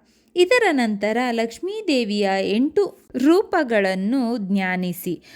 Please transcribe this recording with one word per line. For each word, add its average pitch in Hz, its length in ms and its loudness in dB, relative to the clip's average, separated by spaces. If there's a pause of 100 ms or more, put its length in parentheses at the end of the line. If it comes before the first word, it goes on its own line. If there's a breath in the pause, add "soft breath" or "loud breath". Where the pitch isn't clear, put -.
(360 soft breath)
ಇದರ 427 340 4
ನಂತರ 220 480 0 (120)
ಲಕ್ಷ್ಮೀ 233 460 -4 (120)
ದೇವಿಯ 208 400 0 (200)
ಎಂಟು 277 360 0 (320)
ರೂಪಗಳನ್ನು 247 1080 2 (220)
ಧ್ಯಾನಿಸಿ 180 680 -2 (220 loud breath)